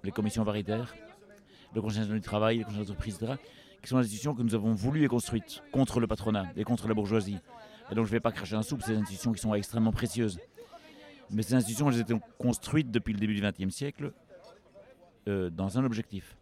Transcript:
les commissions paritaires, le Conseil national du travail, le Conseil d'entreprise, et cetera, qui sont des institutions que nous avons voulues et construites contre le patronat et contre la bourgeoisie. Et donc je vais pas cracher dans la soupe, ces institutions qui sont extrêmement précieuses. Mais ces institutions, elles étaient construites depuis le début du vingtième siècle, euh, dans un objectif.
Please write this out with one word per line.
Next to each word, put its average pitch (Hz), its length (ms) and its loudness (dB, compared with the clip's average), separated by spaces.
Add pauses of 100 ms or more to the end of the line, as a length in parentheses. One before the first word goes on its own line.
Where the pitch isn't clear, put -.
les 95 80 -4
commissions 107 320 0
paritaires, 107 500 -2 (800)
le 110 80 -2
Conseil 104 180 -2
national 107 200 0
du - 60 -8
travail, 110 340 2
le 107 60 -2
Conseil 104 140 -6
d'entreprise, 101 360 -6
et - 40 -16
cetera, 123 180 -4 (440)
qui - 60 -16
sont 127 100 4
des 123 80 6
institutions 113 300 -4
que 120 60 -4
nous 113 140 2
avons 110 180 2
voulues 135 320 2
et - 20 4
construites - 640 -2
contre 131 280 4
le 117 80 4
patronat 104 400 0 (100)
et 104 60 -2
contre 113 240 0
la 110 60 2
bourgeoisie. 101 440 0 (540)
Et - 40 -4
donc 113 100 4
je 98 60 -2
vais 113 80 2
pas 113 120 0
cracher 98 200 -8
dans 107 80 0
la 110 40 0
soupe, 123 180 -4
ces 110 140 0
institutions 101 360 0
qui 104 80 0
sont 107 140 0
extrêmement 110 380 2
précieuses. 110 480 -2 (920)
Mais 107 140 0
ces 113 100 0
institutions, 123 360 4
elles 120 100 4
étaient 113 200 2 (180)
construites 123 540 0
depuis 110 220 0
le 101 60 -2
début 107 160 2
du 101 60 0
vingtième 98 300 0
siècle, 143 400 -6 (1160)
euh, 95 220 0
dans 95 280 -2
un 131 80 4
objectif. 110 560 -4